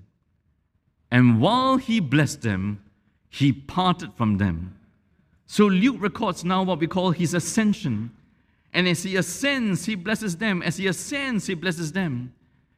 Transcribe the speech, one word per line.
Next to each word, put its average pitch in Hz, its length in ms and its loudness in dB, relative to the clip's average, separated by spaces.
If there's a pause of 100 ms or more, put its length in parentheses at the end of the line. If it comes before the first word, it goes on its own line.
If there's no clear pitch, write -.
(1120)
And 120 300 6
while 254 340 4
he 226 240 0
blessed 143 420 2
them, 101 400 -2 (460)
he 139 240 2
parted 180 600 -2
from 107 240 0
them. 90 420 -2 (640)
So 208 200 4
Luke 202 340 2
records 190 460 -4
now 185 180 2
what 180 160 -2
we 165 80 0
call 185 240 0
his 165 220 0
ascension. 156 800 0 (600)
And 180 160 0
as 175 160 0
he 190 140 -2
ascends, 233 720 -2
he 220 80 -2
blesses 190 420 -4
them. 196 240 -2
As - 160 -2
he 190 100 -2
ascends, 262 600 -4
he 190 60 -4
blesses 165 380 -4
them. 135 400 -4 (460)